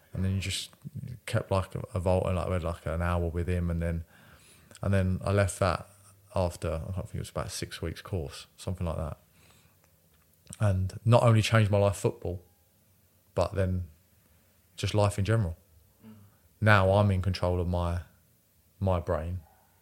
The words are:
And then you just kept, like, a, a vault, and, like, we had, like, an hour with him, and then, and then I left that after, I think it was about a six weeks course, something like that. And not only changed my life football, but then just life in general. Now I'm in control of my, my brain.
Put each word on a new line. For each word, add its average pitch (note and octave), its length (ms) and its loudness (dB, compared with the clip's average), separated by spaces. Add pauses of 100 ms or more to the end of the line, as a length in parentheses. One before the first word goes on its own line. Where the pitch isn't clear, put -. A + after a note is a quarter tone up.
(140)
And F#2 120 -2
then F#2+ 80 0
you G2 60 0
just - 320 -6 (560)
kept, - 240 -2
like, F#2+ 240 -2
a, - 80 -6 (100)
a G2 60 -2
vault, F#2 260 2
and, F#2 120 0
like, E2 100 -2
we F2+ 60 -2
had, F2+ 100 -2
like, E2+ 240 -6
an E2 160 -2
hour F2 240 0
with E2+ 200 -4
him, F2 220 -2
and E2+ 100 -2
then, E2 240 -4 (800)
and G2 100 0
then F#2 320 2
I F#2+ 80 -2
left G2+ 280 2
that F2+ 260 0 (500)
after, E2 540 -2
I F2+ 120 -6
think - 140 -12
it F2 40 -6
was F2+ 100 -10
about - 180 -6
a - 40 -10
six - 320 -10
weeks E2 180 -8
course, - 460 -8 (100)
something F2+ 300 -6
like D#2+ 100 -4
that. D#2 200 -6 (1400)
And F#2+ 460 0
not A#2 160 8
only A2+ 220 6
changed A2 260 4
my G2+ 80 2
life G2+ 200 2
football, - 440 -4 (920)
but F2+ 180 0
then F#2 300 0 (920)
just - 200 -4
life G#2 240 2
in F#2+ 60 0
general. G2+ 300 0 (1080)
Now G#2 320 6
I'm G#2 180 6
in F#2 100 2
control F2+ 380 0
of F2 80 -2
my, F2 320 0 (800)
my F#2 200 0
brain. E2+ 420 -4 (400)